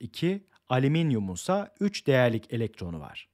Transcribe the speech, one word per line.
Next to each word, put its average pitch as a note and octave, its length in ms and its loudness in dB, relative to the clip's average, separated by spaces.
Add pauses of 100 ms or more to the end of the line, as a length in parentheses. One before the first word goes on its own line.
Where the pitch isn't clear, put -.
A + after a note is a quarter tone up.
iki, F#3 460 -4 (220)
alüminyumunsa C3+ 1120 0
üç G3+ 260 -2
değerlik B2 460 2
elektronu G2 480 -6
var. - 340 -16